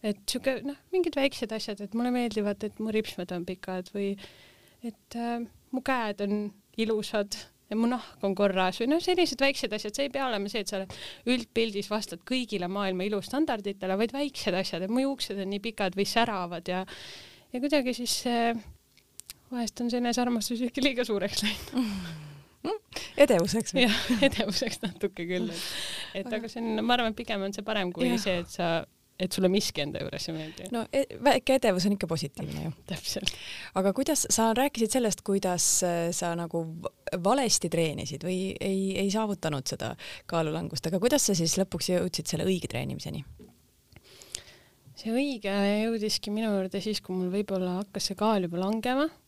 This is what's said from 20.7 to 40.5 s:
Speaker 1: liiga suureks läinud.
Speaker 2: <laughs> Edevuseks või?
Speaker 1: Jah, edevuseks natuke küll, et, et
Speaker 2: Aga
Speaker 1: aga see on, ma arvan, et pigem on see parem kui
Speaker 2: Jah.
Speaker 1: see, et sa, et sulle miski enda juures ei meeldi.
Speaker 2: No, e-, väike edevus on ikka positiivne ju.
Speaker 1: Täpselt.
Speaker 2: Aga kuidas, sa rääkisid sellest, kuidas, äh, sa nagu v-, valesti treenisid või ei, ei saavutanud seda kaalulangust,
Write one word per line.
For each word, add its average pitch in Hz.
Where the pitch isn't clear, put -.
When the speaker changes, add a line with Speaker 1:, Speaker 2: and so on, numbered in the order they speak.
Speaker 1:
liiga 240
suureks 202
läinud. 208
Speaker 2:
<laughs> 415
Edevuseks 220
või? 254
Speaker 1:
Jah, 208
edevuseks -
natuke 180
küll, 180
et, 170
et 247
Speaker 2:
Aga 220
Speaker 1:
aga 226
see 233
on, 220
ma 240
arvan, 233
et 214
pigem 226
on 196
see 208
parem 202
kui 247
Speaker 2:
Jah. 233
Speaker 1:
see, 185
et -
sa, 175
et 180
sulle 185
miski 190
enda 143
juures -
ei 165
meeldi. 156
Speaker 2:
No, 233
e-, 269
väike 254
edevus 190
on 202
ikka 196
positiivne 151
ju. 160
Speaker 1:
Täpselt. -
Speaker 2:
Aga 190
kuidas, 277
sa 226
rääkisid 233
sellest, 233
kuidas, 185
äh, 175
sa 170
nagu 170
v-, 165
valesti 196
treenisid 165
või 185
ei, 190
ei 196
saavutanud 190
seda -
kaalulangust, 160